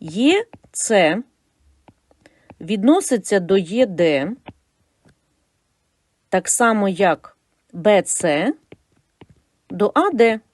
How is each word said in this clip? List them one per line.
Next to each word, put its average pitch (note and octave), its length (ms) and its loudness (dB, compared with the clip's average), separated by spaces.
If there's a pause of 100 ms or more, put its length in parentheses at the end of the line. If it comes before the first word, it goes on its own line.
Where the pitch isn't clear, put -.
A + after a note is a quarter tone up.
Є C4 440 0 (280)
Ц F#3 440 2 (1400)
відноситься G#3 800 0
до F#3 180 0
Є G3+ 280 -2
Д, E3 460 0 (2000)
так F#3 200 -2
само A3 400 0
як F3 480 -2 (360)
Б F#3 300 2
Ц E3+ 500 -2 (1160)
до F#3 240 -2
А F#4+ 160 0
Д. A3+ 300 2 (120)